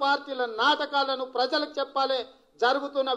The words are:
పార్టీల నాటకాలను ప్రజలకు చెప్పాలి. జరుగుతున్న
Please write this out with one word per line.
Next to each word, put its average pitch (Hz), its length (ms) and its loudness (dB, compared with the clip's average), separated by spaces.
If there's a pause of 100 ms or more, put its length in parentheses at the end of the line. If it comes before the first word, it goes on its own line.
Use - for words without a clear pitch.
పార్టీల 277 420 0 (160)
నాటకాలను 277 640 2 (140)
ప్రజలకు 294 420 0
చెప్పాలి. 269 400 0 (440)
జరుగుతున్న 269 540 0